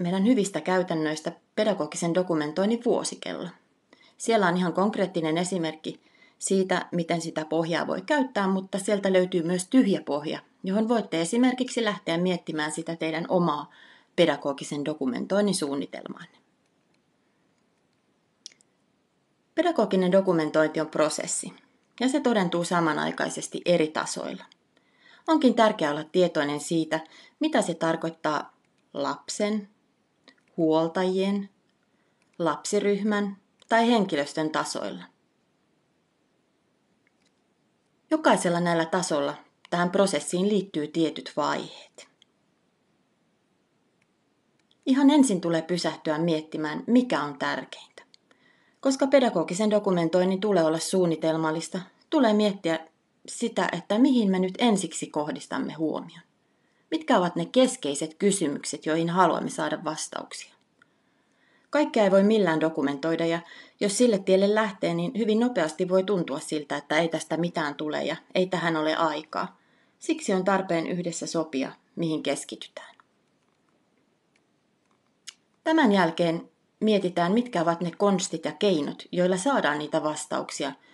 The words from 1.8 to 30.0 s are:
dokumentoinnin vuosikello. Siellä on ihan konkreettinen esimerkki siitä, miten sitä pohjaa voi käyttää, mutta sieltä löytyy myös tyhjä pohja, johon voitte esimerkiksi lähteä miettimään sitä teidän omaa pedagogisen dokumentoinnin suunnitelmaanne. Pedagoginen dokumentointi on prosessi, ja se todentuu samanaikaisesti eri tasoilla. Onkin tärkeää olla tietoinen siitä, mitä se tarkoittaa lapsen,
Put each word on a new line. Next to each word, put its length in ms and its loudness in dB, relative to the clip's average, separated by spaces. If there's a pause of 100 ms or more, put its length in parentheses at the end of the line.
dokumentoinnin 720 0
vuosikello. 640 -4 (680)
Siellä 280 2
on 100 2
ihan 160 0
konkreettinen 640 0
esimerkki 600 -4 (380)
siitä, 540 0
miten 280 -2
sitä 240 -6
pohjaa 420 -2
voi 160 -4
käyttää, 460 0
mutta 300 -2
sieltä 340 0
löytyy 300 2
myös 260 -2
tyhjä 380 4
pohja, 340 -4 (240)
johon 240 0
voitte 320 0
esimerkiksi 640 0
lähteä 340 -2
miettimään 540 -2
sitä 240 -8
teidän 320 -4
omaa 440 0 (440)
pedagogisen 680 0
dokumentoinnin 720 0
suunnitelmaanne. 840 -8 (3250)
Pedagoginen 580 2
dokumentointi 680 2
on 80 -2
prosessi, 640 -2 (480)
ja 80 2
se 120 0
todentuu 440 2
samanaikaisesti 1000 -2
eri 240 4
tasoilla. 560 -6 (840)
Onkin 280 6
tärkeää 360 2
olla 140 -4
tietoinen 560 0
siitä, 400 -2 (400)
mitä 220 0
se 120 -2
tarkoittaa 840 -4 (380)
lapsen, 720 -6 (880)